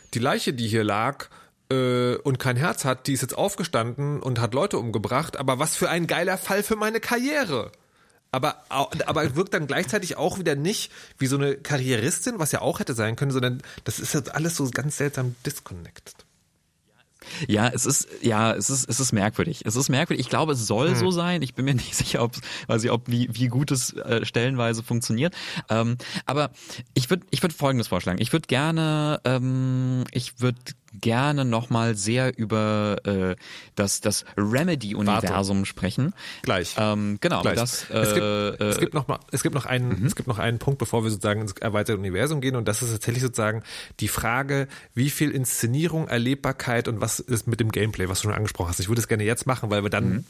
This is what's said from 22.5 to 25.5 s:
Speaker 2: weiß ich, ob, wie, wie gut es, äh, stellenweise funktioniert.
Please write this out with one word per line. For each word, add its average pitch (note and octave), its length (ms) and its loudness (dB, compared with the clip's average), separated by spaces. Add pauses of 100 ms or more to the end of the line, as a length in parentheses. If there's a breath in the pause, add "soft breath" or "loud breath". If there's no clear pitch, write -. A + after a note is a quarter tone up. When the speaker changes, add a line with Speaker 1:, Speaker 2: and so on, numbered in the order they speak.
Speaker 2:
weiß A2+ 160 2
ich, A#2 80 2
ob, A#2+ 180 0
wie, A#2+ 240 2
wie B2 140 2
gut C3 240 0
es, C3 220 -2
äh, A#2 320 -2
stellenweise A#2 580 0
funktioniert. A#2+ 520 0 (340 loud breath)